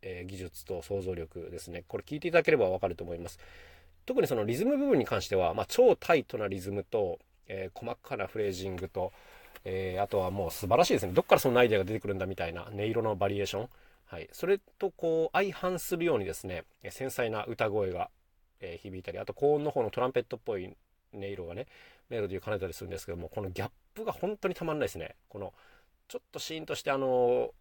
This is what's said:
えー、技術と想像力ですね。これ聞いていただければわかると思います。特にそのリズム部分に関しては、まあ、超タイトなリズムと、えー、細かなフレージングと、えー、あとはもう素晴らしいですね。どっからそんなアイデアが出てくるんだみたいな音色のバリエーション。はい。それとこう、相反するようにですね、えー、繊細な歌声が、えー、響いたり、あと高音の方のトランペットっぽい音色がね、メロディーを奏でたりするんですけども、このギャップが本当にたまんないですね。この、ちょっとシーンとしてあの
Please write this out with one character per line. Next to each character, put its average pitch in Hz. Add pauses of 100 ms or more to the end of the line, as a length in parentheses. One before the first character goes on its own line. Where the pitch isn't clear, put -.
え 90
ー、 92
技 98
術 92
と 90
想 98
像 92
力 85
で 85
す 87
ね。 85
こ -
れ -
聞 151
い -
て 180
い -
た 170
だ 165
け 160
れ 151
ば 101
わ 92
か 101
る 90
と 87
思 85
い -
ま 85
す。 - (680)
特 254
に 175
そ 127
の 107
リ 113
ズ 151
ム 277
部 277
分 240
に 120
関 104
し -
て -
は、 90
ま 107
あ、 -
超 240
タ -
イ 143
ト -
な 107
リ 98
ズ 92
ム 101
と、 95 (300)
え 95
ー、 -
細 120
か -
な 98
フ -
レ 104
ー 98
ジ 92
ン 92
グ 90
と、 90 (520)
え 95
ー、 101
あ 101
と 104
は 92
も 98
う -
素 -
晴 120
ら 123
し -
い 240
で 147
す 104
ね。 90
ど 143
っ -
か 190
ら -
そ 135
ん 120
な 123
ア 123
イ 120
デ 107
ア -
が 95
出 98
て 110
く -
る 101
ん 95
だ 92
み 95
た 85
い 82
な 85
音 101
色 110
の 110
バ 101
リ 101
エ 101
ー -
シ 98
ョ 104
ン。 - (380)
は 85
い。 -
そ -
れ 196 (200)
と 196
こ 160
う、 -
相 190
反 185
す -
る 170
よ 160
う -
に 101
で 85
す -
ね、 90 (180)
え 98
ー、 -
繊 131
細 123
な 107
歌 110
声 98
が、 87 (500)
え 85
ー、 -
響 92
い 90
た 90
り、 87
あ 104
と -
高 147
音 147
の 151
方 135
の 107
ト -
ラ 127
ン 135
ペ 123
ッ -
ト -
っ -
ぽ 107
い 92 (380)
音 101
色 98
が 85
ね、 113 (420)
メ 117
ロ 104
デ 95
ィ -
ー -
を -
奏 -
で 104
た 92
り 85
す -
る 92
ん -
で 85
す -
け -
ど 87
も、 82
こ -
の 95
ギ 90
ャ -
ッ - (240)
プ 220
が 220
本 202
当 196
に 180
た -
ま 160
ん 156
な 135
い 98
で -
す 95
ね。 80 (120)
こ -
の、 95 (560)
ち -
ょ -
っ -
と 160
シ 160
ー 160
ン 156
と 156
し -
て -
あ 135
の 123